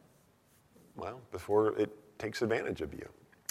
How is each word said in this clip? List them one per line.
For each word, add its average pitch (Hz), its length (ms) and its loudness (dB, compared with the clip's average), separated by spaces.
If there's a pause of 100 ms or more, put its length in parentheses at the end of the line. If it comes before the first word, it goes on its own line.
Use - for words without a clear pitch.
(960)
well, 110 240 -10 (120)
before 104 460 4
it 104 120 2 (280)
takes 110 220 -6
advantage 107 400 0
of 76 140 -6
you. - 120 -10 (440)